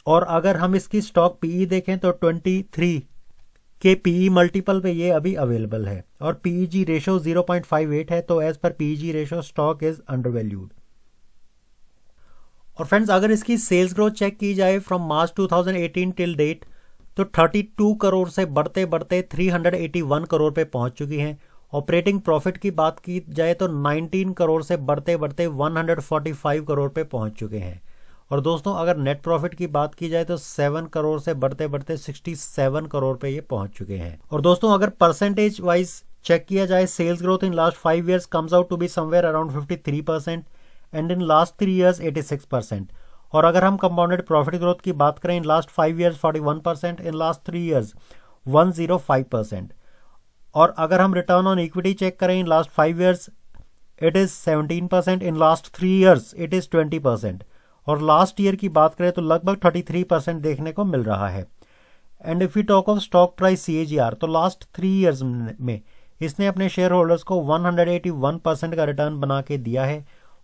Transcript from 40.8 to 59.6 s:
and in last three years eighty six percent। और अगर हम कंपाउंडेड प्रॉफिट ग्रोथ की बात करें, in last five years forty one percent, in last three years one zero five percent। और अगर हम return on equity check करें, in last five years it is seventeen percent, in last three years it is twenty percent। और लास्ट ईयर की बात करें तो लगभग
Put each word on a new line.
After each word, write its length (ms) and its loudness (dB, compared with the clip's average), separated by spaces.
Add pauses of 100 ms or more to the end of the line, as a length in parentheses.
and 220 -2
in 140 -2
last 320 4
three 200 2
years 200 4
eighty 300 -4
six 220 -8
percent। 300 -4 (480)
और 120 6
अगर 200 6
हम 120 2
कंपाउंडेड 500 0
प्रॉफिट 280 2
ग्रोथ 300 0
की 80 -2
बात 260 2
करें, 220 -2
in 60 -6
last 220 2 (120)
five 220 2
years 240 2
forty 220 -2
one 200 -2
percent, 320 -4
in 220 -4
last 280 -4
three 200 -4
years 260 0 (500)
one 340 4
zero 200 0 (100)
five 240 0
percent। 380 -6 (800)
और 240 4
अगर 220 2
हम 140 4
return 320 2
on 120 2 (100)
equity 260 -2
check 260 -2
करें, 240 2
in 60 0
last 200 4 (100)
five 200 2
years 300 2 (720)
it 140 4
is 200 2 (120)
seventeen 400 0
percent, 420 0
in 160 0
last 300 2
three 260 2
years 380 6
it 200 -2
is 140 -8
twenty 320 0
percent। 360 -2 (440)
और 160 0
लास्ट 380 4
ईयर 160 2
की 120 -4
बात 260 4
करें 180 0
तो 100 -4
लगभग 420 0